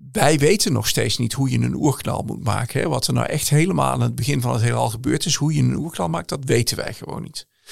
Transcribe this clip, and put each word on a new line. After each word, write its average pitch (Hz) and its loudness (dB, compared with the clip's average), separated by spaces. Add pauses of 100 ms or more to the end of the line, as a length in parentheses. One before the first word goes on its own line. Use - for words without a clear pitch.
(120)
wij 147 4
weten 151 4
nog 110 0
steeds 113 0
niet 117 -2
hoe 135 0
je 127 0
een 123 2
oerknal - 0
moet - -6
maken. 104 -2
Hè. - 0
Wat 127 -2
er - 0
nou 123 0
echt - -2
helemaal 147 2
aan 131 0
het 120 0
begin 127 0
van 120 0
het 117 0
heelal 117 0
gebeurd 120 -2
is, 147 0
hoe 151 0
je 147 2
een 127 2
oerknal 156 -4
maakt, 160 -6
dat 143 -6
weten 123 2
wij - -6
gewoon - -10
niet. - -12 (240)